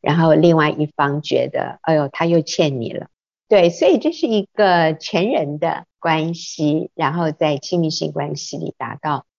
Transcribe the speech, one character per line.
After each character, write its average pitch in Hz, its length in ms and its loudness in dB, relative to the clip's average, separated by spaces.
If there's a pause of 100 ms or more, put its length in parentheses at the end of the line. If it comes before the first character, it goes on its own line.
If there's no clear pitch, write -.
然 156 180 0
后 165 160 6
另 165 220 6
外 151 140 4
一 151 160 -2
方 147 360 -2
觉 127 260 -2
得， - 340 -6
哎 160 120 0
呦， 147 140 0
他 165 180 -4
又 170 140 4
欠 151 400 -2
你 - 120 -6
了。 - 160 -10 (400)
对， 185 220 6
所 170 180 2
以 320 100 4
这 339 140 -2
是 - 140 -4
一 214 280 0
个 170 400 4
全 190 360 -2
人 151 280 -2
的 160 260 -4 (140)
关 160 360 -2
系， 156 600 -4
然 151 200 -2
后 165 180 -2
在 151 260 -2
亲 175 220 -4
密 160 100 0
性 151 220 -6
关 147 240 -6
系 - 200 -12
里 165 220 -10
达 117 220 -10
到 147 240 -6 (140)